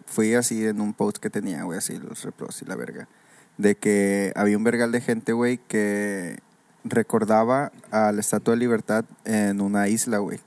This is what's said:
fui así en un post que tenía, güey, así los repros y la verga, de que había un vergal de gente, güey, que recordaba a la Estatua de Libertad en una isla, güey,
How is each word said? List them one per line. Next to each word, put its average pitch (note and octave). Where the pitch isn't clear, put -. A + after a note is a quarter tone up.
fui A2
así A#2
en G#2+
un G#2
post G#2
que -
tenía, F#2+
güey, E2+
así -
los -
repros -
y -
la D#3
verga, -
de G2+
que G2+
había G#2
un G#2+
vergal A#2
de A#2+
gente, A#2
güey, A#2+
que G#2
recordaba A2+
a G#2+
la G#2
Estatua G#2+
de A#2
Libertad A2+
en G#2
una G2+
isla, A2
güey, G2+